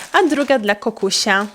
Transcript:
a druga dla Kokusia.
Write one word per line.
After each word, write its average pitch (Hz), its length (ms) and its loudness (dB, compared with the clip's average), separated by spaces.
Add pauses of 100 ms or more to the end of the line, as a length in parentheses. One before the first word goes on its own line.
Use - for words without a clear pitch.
(120)
a 359 160 4
druga 277 300 2
dla 202 160 0
Kokusia. 202 800 -2